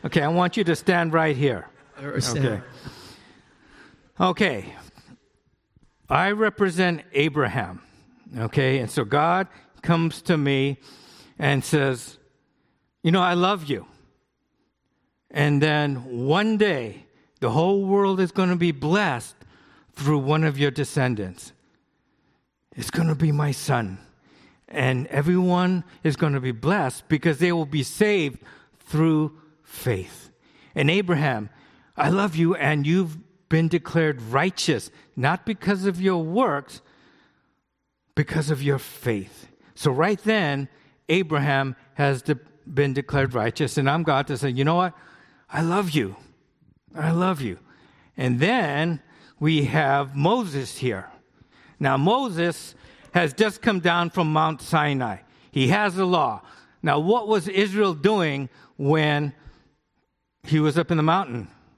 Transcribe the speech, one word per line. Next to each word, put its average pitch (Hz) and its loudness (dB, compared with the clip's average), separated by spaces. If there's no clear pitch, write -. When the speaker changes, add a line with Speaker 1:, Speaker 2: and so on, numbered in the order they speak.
Speaker 1:
Okay, 160 0
I 143 0
want 175 0
you 208 0
to 165 0
stand 170 0
right 160 2
here. 127 -2
Speaker 2:
Or, 143 -12
or 139 -4
stand. 127 -2
Speaker 1:
Okay. 104 -2
Okay. 180 -2
I 170 0
represent 190 0
Abraham. 131 -2
Okay, 131 0
and 117 -4
so 131 -2
God 165 0
comes 165 0
to 170 0
me 139 0
and 143 0
says, 135 -2
"You 165 2
know, 185 4
I 175 2
love 180 0
you. 139 -6
And 147 2
then 135 -2
one 208 2
day, 139 -2
the 120 0
whole 185 2
world 196 2
is 180 0
gonna 180 2
be 170 2
blessed 151 0
through 147 0
one 147 2
of 147 0
your 143 2
descendants. 123 -4
It's 117 -10
gonna 165 0
be 151 2
my 147 0
son. 113 -4
And 127 -2
everyone 180 0
is 156 0
gonna 139 0
be 127 -4
blessed 135 -2
because 151 2
they 175 2
will 165 0
be 143 -2
saved 180 0
through 156 2
faith. - -6
And 147 2
Abraham, 156 0
I 147 0
love 190 0
you, 165 2
and 147 0
you've 165 0
been 160 2
declared 156 0
righteous, 135 -2
not 143 -2
because 196 -2
of 180 0
your 185 2
works, 160 -2
because 151 -2
of 139 -2
your 139 0
faith." - -8
So 143 0
right 175 0
then, 151 0
Abraham 143 0
has 139 0
de-, 147 0
been 139 0
declared 135 -2
righteous, 117 0
and 139 2
I'm 160 0
God 143 0
to 143 -6
say, 139 -2
"You 131 0
know 160 2
what? 180 0
I 151 -4
love 175 0
you. 110 -2
I 160 0
love 175 0
you." 104 -6
And 127 0
then 165 0
we 151 2
have 139 0
Moses 151 0
here. 107 -4
Now, 135 2
Moses 170 -2
has 170 2
just 208 0
come 202 2
down 170 2
from 160 0
Mount 156 0
Sinai. 139 0
He 135 2
has 202 2
the 190 2
law. 143 0
Now, 151 2
what 208 0
was 202 0
Israel 196 2
doing 147 0
when 147 0
he 156 0
was 151 2
up 165 0
in 170 2
the 151 2
mountain? 156 0